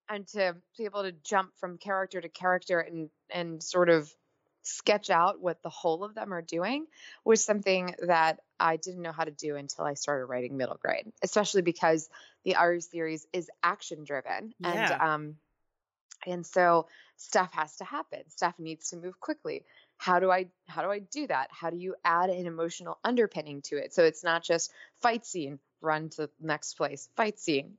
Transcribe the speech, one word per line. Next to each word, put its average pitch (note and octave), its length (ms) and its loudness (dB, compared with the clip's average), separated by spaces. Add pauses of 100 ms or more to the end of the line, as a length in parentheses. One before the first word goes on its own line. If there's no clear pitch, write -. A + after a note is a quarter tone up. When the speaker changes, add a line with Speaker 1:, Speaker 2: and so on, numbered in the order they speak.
Speaker 1:
and G3+ 180 -8
to F#3 280 -2 (220)
be A3+ 80 -6
able G3+ 180 -4
to F#3+ 80 -6
jump F#3 460 -2
from F3+ 200 -8
character F#3+ 440 -4
to E3 80 -10
character F3+ 500 0
and, E3 300 -6 (200)
and E3+ 340 -6
sort F3+ 260 4
of D#3+ 240 4 (480)
sketch - 480 0
out F3+ 320 4
what F3 220 -4
the E3+ 60 -10
whole E3 340 -2
of G#3+ 100 -10
them G#3 200 -8
are E3+ 80 -6
doing F#3+ 440 -4 (400)
was A3 180 6
something F#3+ 560 0
that D#3+ 420 4 (180)
I E3 180 2
didn't F3+ 240 -10
know E3 100 -6
how D#3+ 120 -2
to D#3 80 -4
do D3 240 -6
until C#3+ 300 -6
I D3 100 -2
started C#3 300 -2
writing B2 300 -4
middle C3 220 -2
grade, - 340 -2 (100)
especially G3 420 2
because D#3+ 460 2 (340)
the F#3 120 2
Aru F3 240 4
series D#3+ 540 -6
is F3+ 160 -4 (140)
action E3+ 400 -2
driven. D3 560 -6
Speaker 2:
Yeah. F3+ 340 0
Speaker 1:
And, C#3 80 -2
um, D3+ 340 -2 (880)
and F3 200 -6
so E3+ 420 4 (300)
stuff F#3 360 0
has D#3 240 -4
to G3+ 80 -14
happen. C#4+ 440 -10
Stuff E3+ 280 -4
needs D#3+ 320 -10
to F3 80 -10
move F3+ 220 -12
quickly. D#3+ 440 -6 (340)
How F3+ 220 2
do F#3 120 4
I, F#3 160 2 (200)
how E3+ 140 -6
do F3 80 0
I G#3 100 -2
do B3+ 280 -8
that? C#3 240 -2
How - 180 -6
do E3+ 80 -4
you F3+ 260 -6
add F3 260 4
an F3+ 160 -2
emotional E3 580 -6
underpinning F3 600 0
to - 140 -6
it? - 160 -6
So F3 100 6
it's D#3+ 200 4
not E3 200 0
just E3 280 0 (300)
fight A#3 240 2
scene, C#3+ 340 -8 (220)
run D#3 300 0
to - 120 -20
the D3 60 -6 (120)
next D3+ 340 -4
place, C#3+ 420 -4
fight G#3+ 220 0
scene, C#3+ 400 -2